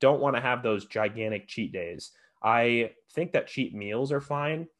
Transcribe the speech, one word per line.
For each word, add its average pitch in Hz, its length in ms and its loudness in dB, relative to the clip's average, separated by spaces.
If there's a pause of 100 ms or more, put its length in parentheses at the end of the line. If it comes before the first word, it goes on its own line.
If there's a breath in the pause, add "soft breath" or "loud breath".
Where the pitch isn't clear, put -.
don't 135 200 6
wanna 135 200 2
have 123 220 0
those 107 240 0
gigantic 110 600 -2
cheat - 260 -6
days. 87 380 -8 (320 soft breath)
I 117 500 2 (200)
think 175 200 -4
that - 140 0
cheat - 280 -4
meals 107 360 -4
are 143 100 0
fine, 151 460 -4 (140)